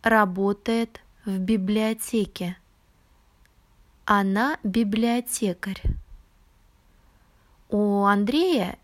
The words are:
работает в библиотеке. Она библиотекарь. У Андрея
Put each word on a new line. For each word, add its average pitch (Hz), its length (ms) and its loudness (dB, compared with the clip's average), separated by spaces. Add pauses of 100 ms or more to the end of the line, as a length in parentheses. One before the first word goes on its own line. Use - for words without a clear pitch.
работает 214 960 0 (240)
в 190 140 -4
библиотеке. 208 1160 -2 (1500)
Она 202 580 0
библиотекарь. 220 1200 -2 (1900)
У 202 360 2
Андрея 208 800 2